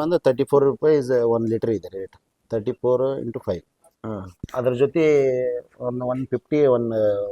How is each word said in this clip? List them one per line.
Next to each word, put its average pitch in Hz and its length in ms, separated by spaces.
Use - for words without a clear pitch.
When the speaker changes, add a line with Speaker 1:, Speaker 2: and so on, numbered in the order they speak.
Speaker 1:
ಅಂದ್ರೆ 165 160
ತರ್ಟಿ 131 260
ಫೋರ್ 143 200
ರುಪೀಸ್ 139 460
ಒಂದ್ 117 400
ಲೀಟರ್ 113 200
ಇದೆ 98 180
ರೇಟ್. 95 280
Thirty-four 123 680
into 120 180
five. 87 140
Speaker 2:
ಹ್ಮ್. 98 240
Speaker 1:
ಅದ್ರ 127 180
ಜೊತೆ 143 320
ಒಂದು 123 240
ಒನ್ 127 220
ಫಿಫ್ಟಿ, 147 400
ಒಂದ್, 117 280